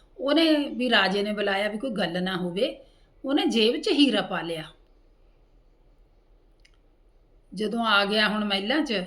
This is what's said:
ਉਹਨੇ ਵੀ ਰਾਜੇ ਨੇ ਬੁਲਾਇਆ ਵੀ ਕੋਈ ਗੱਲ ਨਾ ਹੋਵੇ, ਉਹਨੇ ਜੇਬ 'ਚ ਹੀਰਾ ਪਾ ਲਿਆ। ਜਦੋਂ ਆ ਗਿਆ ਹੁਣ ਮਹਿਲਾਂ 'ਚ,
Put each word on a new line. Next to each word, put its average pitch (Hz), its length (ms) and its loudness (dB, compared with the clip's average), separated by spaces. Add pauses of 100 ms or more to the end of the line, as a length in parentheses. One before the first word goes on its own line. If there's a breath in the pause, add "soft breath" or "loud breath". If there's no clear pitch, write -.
(180 loud breath)
ਉਹਨੇ 302 380 4
ਵੀ 254 340 -2
ਰਾਜੇ 202 320 2
ਨੇ 214 100 -2
ਬੁਲਾਇਆ 202 360 -2
ਵੀ 214 100 -6
ਕੋਈ 262 120 -6
ਗੱਲ 180 320 -4
ਨਾ 185 140 -4
ਹੋਵੇ, 180 480 -4 (400 soft breath)
ਉਹਨੇ 294 220 0
ਜੇਬ 226 300 2
'ਚ - 120 -4
ਹੀਰਾ 269 340 4
ਪਾ 185 180 -6
ਲਿਆ। 160 240 -8 (3000)
ਜਦੋਂ 214 300 -4
ਆ 202 200 4
ਗਿਆ 208 240 2
ਹੁਣ 208 160 -2
ਮਹਿਲਾਂ 208 380 0
'ਚ, 208 240 -2